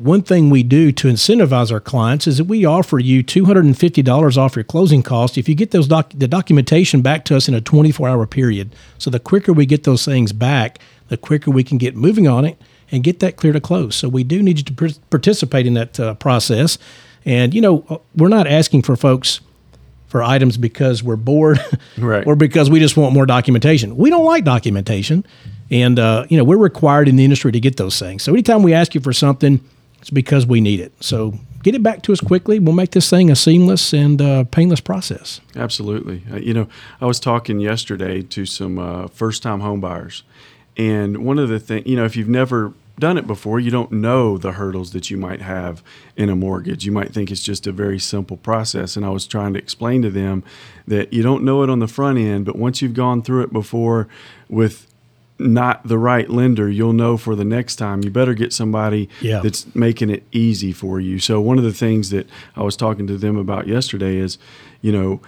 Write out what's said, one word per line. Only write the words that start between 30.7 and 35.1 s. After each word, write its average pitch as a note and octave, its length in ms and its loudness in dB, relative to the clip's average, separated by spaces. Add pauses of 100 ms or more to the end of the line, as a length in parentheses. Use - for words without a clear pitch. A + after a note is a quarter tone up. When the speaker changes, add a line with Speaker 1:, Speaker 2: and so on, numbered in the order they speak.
Speaker 1:
it. F2+ 200 -14
So A2 340 -6 (280)
get G#3 120 2
it B3+ 80 -2
back G#3+ 220 0
to G#3 100 0
us F3+ 60 -4
quickly. F#3 380 0
We'll E3 160 2
make F#3 180 0
this - 180 2
thing F3+ 200 6
a C#3 60 6
seamless F3 560 4
and, D3 300 2
uh, C3+ 220 2
painless E3 360 0
process. - 600 -10 (120)